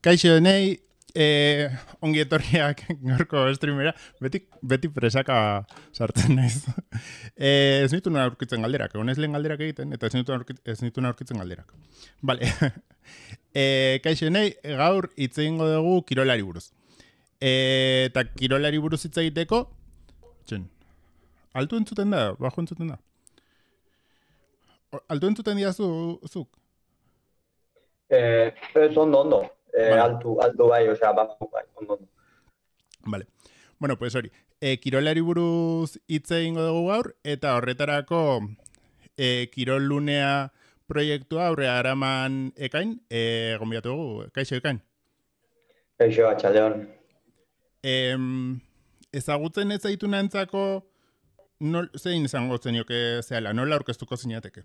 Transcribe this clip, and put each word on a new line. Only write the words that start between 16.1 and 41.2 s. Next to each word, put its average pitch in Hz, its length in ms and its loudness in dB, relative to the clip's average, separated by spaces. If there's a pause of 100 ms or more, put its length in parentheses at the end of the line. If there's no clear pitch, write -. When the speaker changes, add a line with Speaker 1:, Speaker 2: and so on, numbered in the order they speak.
Speaker 1:
buruz. 85 220 -10 (760)
Eh, 131 680 2
eta 127 160 -2
kirolari 139 520 0
buruz 156 280 -2
hitz 151 120 -10
egiteko, 165 440 0 (840)
txen, 95 200 -10 (880)
altu 147 240 -4
entzuten 208 320 -2
da, 156 120 0 (100)
bajo 131 280 -6
entzuten 165 300 -8
da? - 60 -14 (2000)
O-, - 140 -14
altu 165 220 0
entzuten 208 280 -2
diazu 196 300 -2 (380)
zuk? 156 240 -10 (1600)
Speaker 2:
Eh, 117 400 6 (220)
ez, 156 240 6
ondo, 151 240 6
ondo. 139 200 6 (280)
Eh, 113 200 2
Speaker 1:
Vale. 110 120 6
Speaker 2:
altu, 120 400 0
altu 120 280 6
bai, 117 200 6
osea, 107 240 2
bajo 107 380 -2
bai, 110 120 -6 (120)
ondo, 104 180 -8
ondo. 98 160 -10 (960)
Speaker 1:
Vale. 104 220 -8 (540)
Bueno, 139 160 -4
pues 120 180 -8
hori. 117 160 -6 (300)
Eh, 135 180 -2
kirolari 147 420 0
buruz 165 840 -2
hitz 156 240 -4
egingo 165 340 -2
dugu 170 220 0
gaur, 214 240 -2 (100)
eta 143 340 -2
horretarako, 143 680 -2 (960)
eh, 123 340 0
Kirol 135 340 -2
Lunea 143 680 -2 (380)
proiektua 151 580 -2